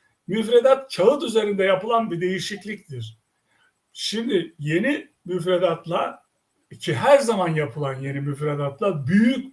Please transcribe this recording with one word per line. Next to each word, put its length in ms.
Müfredat 680
kağıt 260
üzerinde 420
yapılan 460
bir 100
değişikliktir. 1000
Şimdi 680
yeni 500
müfredatla, 1000
ki 140
her 240
zaman 300
yapılan 520
yeni 200
müfredatla 840
büyük 460